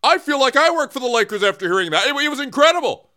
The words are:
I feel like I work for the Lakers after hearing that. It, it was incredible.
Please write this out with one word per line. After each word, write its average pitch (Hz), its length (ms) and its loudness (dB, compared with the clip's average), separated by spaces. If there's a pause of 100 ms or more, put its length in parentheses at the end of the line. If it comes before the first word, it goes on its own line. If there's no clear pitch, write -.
I 330 140 2
feel 285 220 -4
like 262 160 2
I 320 160 4
work 320 200 -4
for - 80 -10
the 254 80 -6
Lakers 208 360 -2
after 196 240 -2
hearing 180 240 0
that. 180 140 0
It, 285 100 0
it 294 140 -2
was 277 100 -6
incredible. 285 760 0